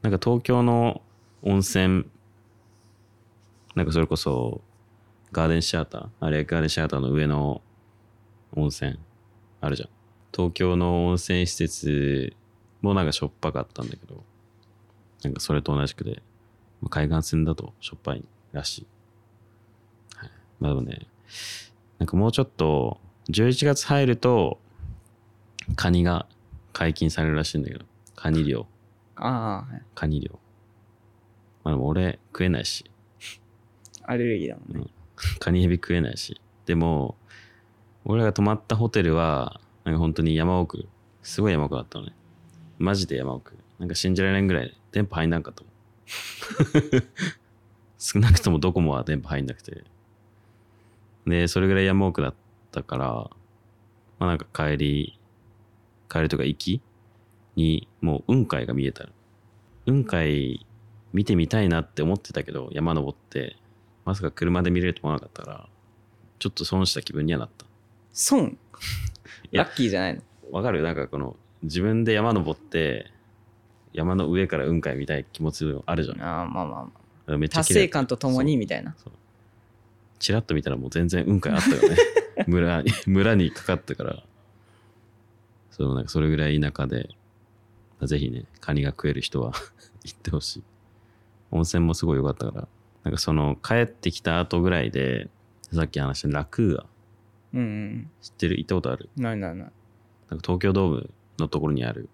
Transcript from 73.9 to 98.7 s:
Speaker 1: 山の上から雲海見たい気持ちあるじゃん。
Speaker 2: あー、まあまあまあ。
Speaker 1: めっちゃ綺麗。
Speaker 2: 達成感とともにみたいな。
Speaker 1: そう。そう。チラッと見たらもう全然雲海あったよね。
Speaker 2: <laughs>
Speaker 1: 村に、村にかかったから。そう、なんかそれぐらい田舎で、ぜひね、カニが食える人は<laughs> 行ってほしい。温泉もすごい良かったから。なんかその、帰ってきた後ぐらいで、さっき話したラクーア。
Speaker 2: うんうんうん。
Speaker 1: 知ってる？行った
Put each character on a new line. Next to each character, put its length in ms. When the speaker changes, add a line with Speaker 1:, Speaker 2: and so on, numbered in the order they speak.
Speaker 1:
山 240
の 120
上 200
か 100
ら 80
雲 140
海 160
見 100
た 100
い 160
気 100
持 100
ち 120
あ 80
る 80
じ 80
ゃ 40
ん。 60
Speaker 2:
あ 40
ー、 20
ま 160
あ 60
ま 140
あ 40
ま 260
あ。 100
Speaker 1:
め 80
っ 20
ち 100
ゃ 40
綺 120
麗。 0
Speaker 2:
達 0
成 140
感 180
と 100
と 120
も 140
に 140
み 100
た 100
い 60
な。 160
Speaker 1:
そ 40
う。 20
そ 60
う。 20
チ 140
ラ 60
ッ 40
と 120
見 80
た 80
ら 60
も 120
う 20
全 180
然 160
雲 160
海 120
あ 60
っ 20
た 100
よ 180
ね。 80
Speaker 2:
<laughs> 260
Speaker 1:
村 340
に、 100
村 280
に 180
か 120
か 100
っ 80
た 120
か 80
ら。 200
そ 200
う、 40
な 60
ん 40
か 60
そ 100
れ 80
ぐ 80
ら 120
い 120
田 160
舎 100
で、 280
ぜ 160
ひ 120
ね、 160
カ 120
ニ 100
が 80
食 180
え 60
る 60
人 200
は 120
<laughs> 240
行 120
っ 40
て 140
ほ 80
し 160
い。 60
温 100
泉 240
も 80
す 100
ご 100
い 20
良 80
か 60
っ 60
た 140
か 120
ら。 60
な 60
ん 40
か 40
そ 140
の、 300
帰 120
っ 140
て 240
き 80
た 180
後 220
ぐ 100
ら 120
い 100
で、 360
さ 100
っ 60
き 100
話 220
し 20
た 60
ラ 160
ク 320
ー 40
ア。 60
Speaker 2:
う 20
ん 40
う 20
ん 40
う 20
ん。 140
Speaker 1:
知 80
っ 40
て 160
る？ 100
行 80
っ 20
た 80